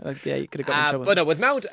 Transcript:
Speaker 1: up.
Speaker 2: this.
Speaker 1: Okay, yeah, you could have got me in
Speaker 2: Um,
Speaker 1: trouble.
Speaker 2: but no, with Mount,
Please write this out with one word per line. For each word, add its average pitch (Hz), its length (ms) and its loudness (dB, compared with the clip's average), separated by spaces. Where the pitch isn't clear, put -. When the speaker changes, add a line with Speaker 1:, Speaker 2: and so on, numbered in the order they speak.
Speaker 1:
up. 139 60 -4
Speaker 2:
this. 139 100 -12
Speaker 1:
Okay, - 60 -4
yeah, 139 80 -2
you 139 100 -4
could - 140 -10
have 131 60 -10
got 139 60 0
me 147 60 2
in 151 60 2
Speaker 2:
Um, 147 60 2
Speaker 1:
trouble. 131 140 -2
Speaker 2:
but 196 120 4
no, 175 80 4
with 156 160 2
Mount, 269 320 2